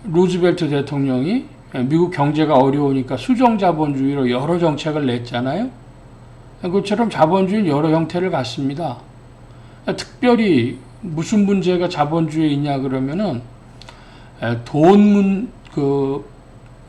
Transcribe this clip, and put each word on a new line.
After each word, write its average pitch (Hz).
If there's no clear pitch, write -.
루즈벨트 175
대통령이 139
미국 170
경제가 147
어려우니까 135
수정 233
자본주의로 143
여러 143
정책을 151
냈잖아요. 127
그것처럼 202
자본주의는 185
여러 151
형태를 165
갖습니다. 139
특별히 208
무슨 180
문제가 180
자본주의에 156
있냐 143
그러면은, 135
에, 117
돈 175
문-, 202
그 139